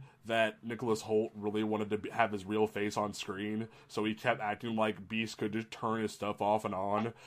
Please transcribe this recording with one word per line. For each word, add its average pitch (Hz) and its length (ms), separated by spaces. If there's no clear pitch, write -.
that 113 360
Nicholas 113 400
Hoult 110 320
really 107 300
wanted 107 260
to 104 80
be, 104 120
have 117 200
his 101 140
real 107 240
face 104 280
on 104 180
screen, 107 520
so 107 160
he 110 100
kept 117 260
acting 110 360
like 107 320
Beast 110 300
could 107 160
just 113 180
turn 110 300
his 107 100
stuff 104 280
off 104 240
and 104 100
on. 104 400